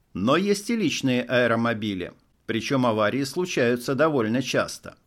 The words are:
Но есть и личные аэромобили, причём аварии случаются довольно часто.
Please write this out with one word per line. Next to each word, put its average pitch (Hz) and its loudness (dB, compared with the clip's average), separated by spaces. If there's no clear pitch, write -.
Но 113 2
есть 202 0
и 233 -2
личные 131 0
аэромобили, 113 0
причём 123 0
аварии 110 2
случаются 135 -2
довольно 131 2
часто. - -4